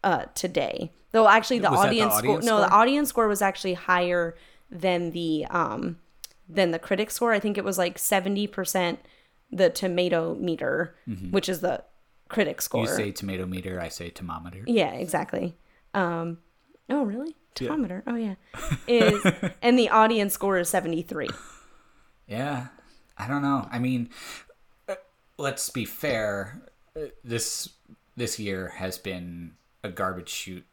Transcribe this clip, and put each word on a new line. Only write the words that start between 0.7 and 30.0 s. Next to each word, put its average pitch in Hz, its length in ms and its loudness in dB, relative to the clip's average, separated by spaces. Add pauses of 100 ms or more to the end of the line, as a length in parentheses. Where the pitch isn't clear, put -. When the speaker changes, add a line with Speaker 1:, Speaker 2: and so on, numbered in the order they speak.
Speaker 1:
Though, 220 180 8
actually, 226 300 6
the 196 120 4
Speaker 2:
Was 185 120 6
that 202 80 6
the 226 100 2
Speaker 1:
audience 208 140 4
score, 214 160 4
Speaker 2:
audience 226 140 2
Speaker 1:
no, 220 120 6
the 202 100 6
Speaker 2:
score? 202 120 8
Speaker 1:
audience 277 300 4
score 226 200 2
was 202 120 0
actually 196 340 0
higher 175 600 0 (340)
than 175 420 0
the, 160 400 -2
um, 165 480 -2 (500)
than 175 220 2
the 165 80 -2
critic 202 320 -2
score. 233 200 0
I 214 80 4
think 208 180 0
it 202 60 -4
was, 190 140 -2
like, 180 200 0
seventy 196 480 0
percent 180 540 -2 (520)
the 180 180 6
tomato 175 680 0
meter, 151 600 -2 (120)
Speaker 2:
Mm-hmm. 95 240 -8
Speaker 1:
which 190 160 2
is 185 140 -2
the 180 220 -2 (460)
critic - 340 0
score. - 220 -2
Speaker 2:
You - 20 -2
say 107 240 -2
tomato 95 340 -6
meter, 92 340 -6
I 82 100 -6
say 87 200 -10
thermometer. 87 560 -12
Speaker 1:
Yeah, 196 280 2
exactly. - 600 -4 (380)
Um, 170 460 -2 (500)
oh, 277 140 0
really? 247 320 -4 (240)
Speaker 2:
Yeah. 254 80 -4
Speaker 1:
Thermometer. 226 400 -4
Oh, 240 80 -4
yeah. 220 180 -4 (260)
Speaker 2:
<laughs> - 280 -4
Speaker 1:
Is, 220 360 6 (380)
and 247 160 6
the 233 120 4
audience 220 440 4
score 196 240 0
is 175 100 0
seventy-three. 165 640 -2 (960)
Speaker 2:
Yeah. 131 400 -6 (520)
I 104 80 -8
don't 143 160 -2
know. 139 280 0
I 120 60 -6
mean, 123 320 0 (800)
uh, 190 60 -4 (420)
let's 139 320 -4
be 113 160 -4
fair. 107 800 -4 (340)
Uh, 156 40 -8 (220)
this, - 460 -4 (460)
this 117 240 -4
year 95 380 -4
has 92 200 -6
been 87 540 -8 (320)
a 104 60 -8
garbage 92 400 -6